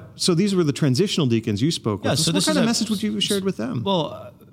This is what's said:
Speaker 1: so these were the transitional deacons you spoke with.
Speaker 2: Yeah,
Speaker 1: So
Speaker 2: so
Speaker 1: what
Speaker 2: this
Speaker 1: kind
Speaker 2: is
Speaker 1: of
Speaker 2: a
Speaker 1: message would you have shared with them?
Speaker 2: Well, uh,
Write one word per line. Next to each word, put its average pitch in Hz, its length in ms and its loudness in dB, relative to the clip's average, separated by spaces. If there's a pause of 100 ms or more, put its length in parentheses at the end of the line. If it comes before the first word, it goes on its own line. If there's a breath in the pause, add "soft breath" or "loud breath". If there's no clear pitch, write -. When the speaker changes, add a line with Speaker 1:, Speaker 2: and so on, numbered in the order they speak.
(160)
Speaker 1:
so - 180 2
these 196 220 2
were 180 80 4
the 143 100 2
transitional 151 540 2
deacons 110 340 0
you 147 80 2
spoke 107 340 -2
with. - 80 0
Speaker 2:
Yeah, 151 40 2
Speaker 1:
So 156 80 0
Speaker 2:
so 151 80 0
Speaker 1:
what 165 40 -2
Speaker 2:
this 190 100 2
Speaker 1:
kind 311 100 2
Speaker 2:
is - 20 4
Speaker 1:
of 254 60 4
Speaker 2:
a - 20 4
Speaker 1:
message 226 240 0
would 208 140 -2
you 214 100 -2
have 208 100 -2
shared 196 200 -2
with 190 140 -2
them? 165 260 -6
Speaker 2:
Well, 185 240 0
uh, - 240 -12 (220)